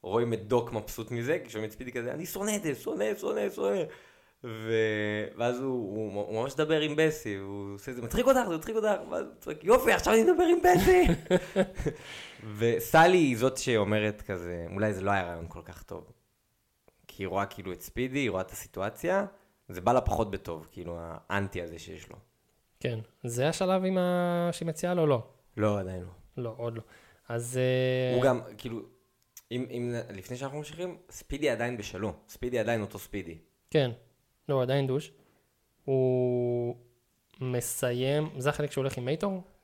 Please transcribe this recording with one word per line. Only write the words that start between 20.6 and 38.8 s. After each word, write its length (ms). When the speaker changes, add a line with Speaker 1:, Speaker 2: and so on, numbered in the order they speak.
Speaker 1:
כאילו, 280
האנטי 640
הזה 180
שיש 300
לו. 60
Speaker 2:
כן. 200
זה 260
השלב 360
עם 120
ה-, 540
שהיא 160
מציעה 260
לו, 140
לא? 160
Speaker 1:
לא, 220
עדיין 240
לא. 400
Speaker 2:
לא, 140
עוד 180
לא. 60
אז, 280
אה, 580
Speaker 1:
הוא 80
גם, 160
כאילו, 220
אם, 200
אם, 240
לפני 240
שאנחנו 200
ממשיכים, 400
ספידי 400
עדיין 280
בשלו. 360
ספידי 300
עדיין 220
אותו 180
ספידי. 380
Speaker 2:
כן. 220
לא, 60
הוא 60
עדיין 260
דוש. 240
הוא 880
מסיים, 960
זה 120
החלק 220
שהוא 100